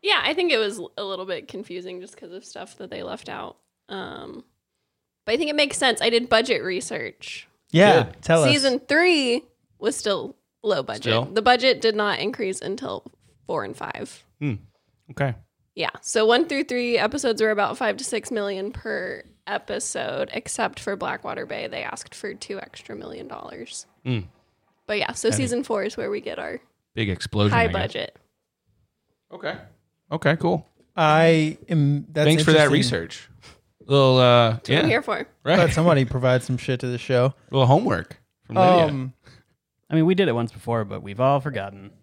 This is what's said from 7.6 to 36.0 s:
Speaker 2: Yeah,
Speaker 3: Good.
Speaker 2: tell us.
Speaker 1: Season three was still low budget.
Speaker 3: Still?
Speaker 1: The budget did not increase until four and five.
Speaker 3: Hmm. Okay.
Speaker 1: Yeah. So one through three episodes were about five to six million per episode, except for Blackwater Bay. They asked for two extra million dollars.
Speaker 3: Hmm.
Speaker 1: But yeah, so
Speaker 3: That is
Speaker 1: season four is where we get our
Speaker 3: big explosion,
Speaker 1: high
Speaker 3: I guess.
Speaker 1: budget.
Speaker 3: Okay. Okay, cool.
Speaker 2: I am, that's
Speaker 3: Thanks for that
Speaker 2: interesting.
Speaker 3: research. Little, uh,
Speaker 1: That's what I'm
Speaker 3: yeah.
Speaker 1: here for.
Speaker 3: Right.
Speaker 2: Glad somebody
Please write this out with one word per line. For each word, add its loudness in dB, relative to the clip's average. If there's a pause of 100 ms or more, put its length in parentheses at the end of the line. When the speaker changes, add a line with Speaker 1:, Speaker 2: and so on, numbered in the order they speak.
Speaker 2:
Yeah, 6
Speaker 3:
Good. -16
Speaker 2:
tell 4
us. 4
Speaker 1:
Season 2
three 2 (340)
was -4
still -4 (260)
low 0
budget. -8
Speaker 3:
Still? 0
Speaker 1:
The -2
budget 4
did 2
not -2
increase -6
until -8 (420)
four -4
and -10
five. -12 (160)
Speaker 3:
Hmm. -2 (560)
Okay. -4 (400)
Speaker 1:
Yeah. -4 (100)
So 0
one 4
through -2
three -2
episodes 0
were 2
about -2
five -2
to -10
six -6
million -4
per -10 (220)
episode, -6
except -6
for -6
Blackwater -8
Bay. -10
They -10
asked -12
for -12
two -14
extra -18
million -16
dollars. -16 (180)
Speaker 3:
Hmm. -2 (680)
Speaker 1:
But -4
yeah, -4
so -2
Speaker 3:
That 2
is 0
Speaker 1:
season -2
four -4
is -8
where -6
we -6
get -10
our -10 (340)
Speaker 3:
big -2
explosion, 0
Speaker 1:
high 4
Speaker 3:
I 0
guess. -2
Speaker 1:
budget. -6 (1120)
Speaker 3:
Okay. -10 (560)
Okay, 0
cool. -2 (300)
Speaker 2:
I 4 (120)
am, 2
that's 2
Speaker 3:
Thanks 4
for 6
that 8
Speaker 2:
interesting. 4 (280)
Speaker 3:
research. -14 (580)
Little, 6
uh, 8
Speaker 1:
That's -8
what 4
I'm 2
Speaker 3:
yeah. 4
Speaker 1:
here 2
for. -4 (260)
Speaker 3:
Right. 2
Speaker 2:
Glad 4
somebody 4